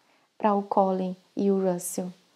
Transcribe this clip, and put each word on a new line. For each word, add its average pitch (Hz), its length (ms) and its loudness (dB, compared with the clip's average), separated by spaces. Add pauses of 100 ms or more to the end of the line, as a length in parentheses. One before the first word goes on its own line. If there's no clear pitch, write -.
(360)
para 208 180 2
o 202 80 0
Colin 190 540 0 (200)
e 202 140 2
o 190 80 4
Russell. 180 540 -2 (240)